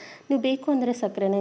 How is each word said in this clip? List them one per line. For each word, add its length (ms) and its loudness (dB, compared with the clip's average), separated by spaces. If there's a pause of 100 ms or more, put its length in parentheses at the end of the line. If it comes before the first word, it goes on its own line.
(300)
ನೀವು 120 2
ಬೇಕು 300 0
ಅಂದ್ರೆ 220 2
ಸಕ್ಕರೆನ 480 0